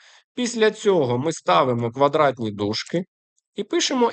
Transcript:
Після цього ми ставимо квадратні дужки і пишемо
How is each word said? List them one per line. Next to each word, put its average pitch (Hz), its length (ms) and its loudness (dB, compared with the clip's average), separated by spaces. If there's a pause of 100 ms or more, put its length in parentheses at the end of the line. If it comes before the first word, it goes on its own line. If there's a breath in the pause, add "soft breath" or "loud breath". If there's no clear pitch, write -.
(340 soft breath)
Після 226 360 0
цього 170 480 2
ми 156 140 -2
ставимо 127 600 0
квадратні 135 580 0
дужки 107 540 -4 (500)
і 208 100 -8
пишемо 262 480 0